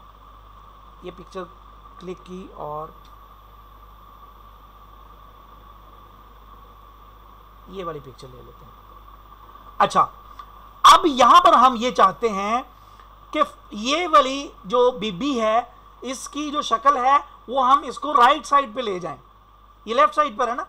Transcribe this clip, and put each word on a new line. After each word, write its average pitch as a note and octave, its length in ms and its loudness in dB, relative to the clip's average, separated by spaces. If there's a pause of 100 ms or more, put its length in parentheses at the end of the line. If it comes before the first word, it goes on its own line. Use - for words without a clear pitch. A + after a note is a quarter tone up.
(1040)
ये F3+ 60 -16
picture F3+ 320 -18 (560)
click F3 200 -16
की F#3 280 -18
और D3+ 460 -14 (4000)
ये F#3+ 140 -14
वाली D#3+ 160 -10
picture C3+ 280 -20
ले B2+ 100 -20
लेते A#2+ 280 -20
हैं। G#2+ 60 -20 (1080)
अच्छा, F#3+ 220 2 (840)
अब F4 220 8
यहाँ C#4+ 360 6
पर F4 120 6
हम B3+ 220 4
ये A#3 160 -4
चाहते G#3+ 380 0
हैं G#3 340 -4 (680)
कि D4+ 100 -2 (360)
ये D4 280 -2
वाली C#4 440 0 (140)
जो B3 260 2
बीबी A3 420 -6
है A3+ 420 -2 (260)
इसकी C#4+ 500 -10
जो D4 120 -4
शक्ल C4+ 360 0
है C4 180 2 (320)
वो C4+ 120 -2
हम C4+ 240 2
इसको C#4 280 -6
right C4+ 320 4
side C4+ 300 -2
पे C4 60 -6
ले G3+ 180 -6
जाएं, D#3+ 200 -12 (680)
ये G#3+ 80 -8
left D4 220 2
side C#4+ 220 -2
पर A#3+ 120 -2
है B3 60 -6
ना, D#4+ 140 -10